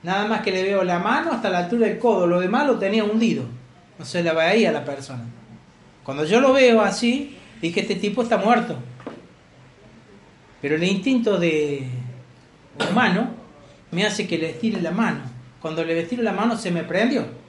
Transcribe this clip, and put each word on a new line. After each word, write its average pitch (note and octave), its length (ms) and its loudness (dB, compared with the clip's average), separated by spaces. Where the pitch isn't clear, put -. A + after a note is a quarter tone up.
Nada G3 240 -2
más A3 160 0
que G3+ 100 0
le F#3 100 0
veo G3 220 2
la F3 140 0
mano C#4+ 340 0
hasta A3 180 -2
la F3+ 80 0
altura A3 280 2
del F#3 120 -2
codo, F#3+ 280 4
lo F3 140 4
demás A#3 260 0
lo B3+ 120 2
tenía G#3 260 2
hundido, G#3 400 0
no D3+ 60 -14
se F3 180 -2
la E3 100 2
veía F3 380 4
la C#3+ 140 -4
persona. C3+ 400 -10
Cuando C#3+ 200 -4
yo G3+ 160 4
lo C4+ 120 6
veo B3 280 6
así, A#3+ 560 0
dije, E3+ 200 -2
"Este F#3+ 160 -2
tipo G#3 260 -2
está A3+ 160 0
muerto". G3+ 380 2
Pero D3 140 0
el E3 80 0
instinto G#3 540 2
de D3+ 480 0
humano A3 380 2
me F3+ 160 -2
hace - 200 -4
que E3+ 120 -4
le D#3+ 120 -4
estire G3 320 -4
la E3 80 -4
mano. F3+ 300 -2
Cuando D#3+ 240 -6
le E3 140 -2
estiro A#3 240 -4
la G#3 100 0
mano G#3+ 240 0
se - 140 -6
me E3+ 140 -2
prendió. A3+ 400 0